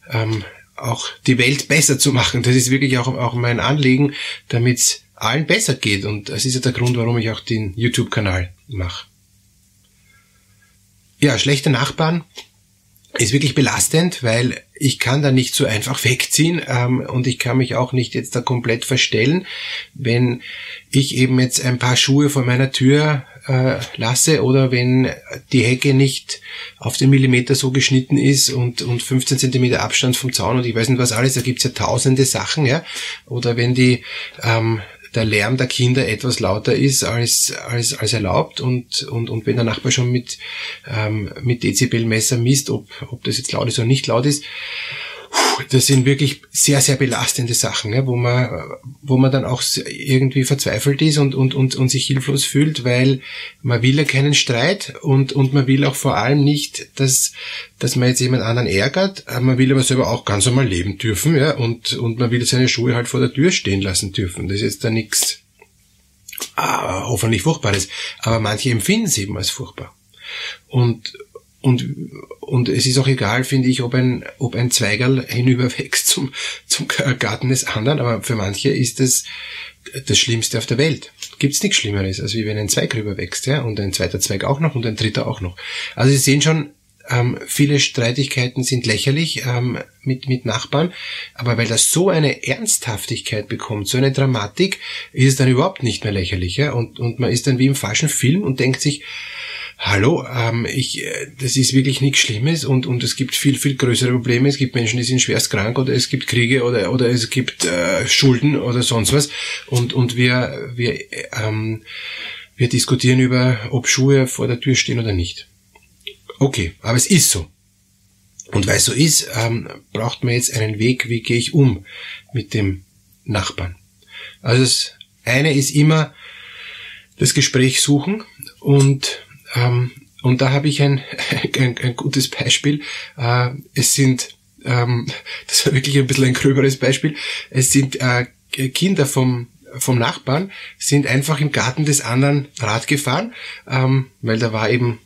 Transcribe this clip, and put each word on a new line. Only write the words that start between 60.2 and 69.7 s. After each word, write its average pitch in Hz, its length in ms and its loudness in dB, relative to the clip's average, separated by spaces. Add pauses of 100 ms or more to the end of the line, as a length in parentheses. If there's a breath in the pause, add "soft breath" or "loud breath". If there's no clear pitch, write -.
ganz 101 200 0
normal 123 220 4
leben 92 320 -2
dürfen, 113 360 0
ja, 143 200 2
und, 117 380 -4
und 117 260 -4
man 120 100 2
will 120 160 0
seine 127 240 2
Schuhe 120 240 0
halt 120 140 -2
vor 127 120 -4
der 123 140 0
Tür 165 180 2
stehen 98 300 -2
lassen 95 320 -4
dürfen. 87 340 -4
Das 98 100 -2
ist 110 60 -4
jetzt - 200 -4
da 113 80 0
nix, - 480 -2 (1160)
ah, - 520 -4
hoffentlich 113 340 0
Furchtbares, 107 480 0 (300 loud breath)
aber 113 200 0
manche 107 300 -2
empfinden 180 380 0
es 143 100 0
eben 98 180 -6
als 92 140 -4
furchtbar. - 460 -12 (720 loud breath)